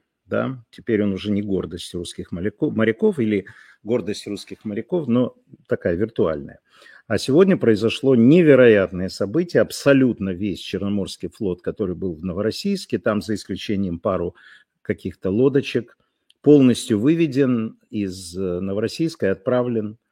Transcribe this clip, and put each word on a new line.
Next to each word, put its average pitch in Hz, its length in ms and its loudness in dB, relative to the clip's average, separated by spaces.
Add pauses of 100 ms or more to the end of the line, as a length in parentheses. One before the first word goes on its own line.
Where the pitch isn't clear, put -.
(260)
да? 120 460 -6
Теперь 104 320 -2
он 101 100 0
уже 95 180 -6
не 101 120 -2
гордость 92 500 -6
русских 90 380 -10
моряко-, 101 400 -4
моряков 113 480 0
или 107 260 0 (380)
гордость 104 440 -4
русских 101 380 -12
моряков, 113 420 -6
но 123 280 0 (320)
такая 98 280 -2
виртуальная. 85 640 -4 (480)
А 107 100 -2
сегодня 180 400 4
произошло 113 580 2
невероятное 117 920 6
событие. 120 520 -2
Абсолютно 123 680 2
весь 92 300 -4
Черноморский 98 680 -6
флот, 90 320 -4
который 92 340 -4
был 87 180 -6
в 78 100 -12
Новороссийске, 107 760 -4
там 104 220 -2
за 110 120 -6
исключением 98 640 -6
пару 92 360 -4 (480)
каких-то - 480 -6
лодочек, 127 640 0 (440)
полностью 127 580 6
выведен 131 800 0 (120)
из, 92 480 -8
э, 90 240 -4
Новороссийска 107 640 -4
и - 20 2
отправлен 113 680 -2 (140)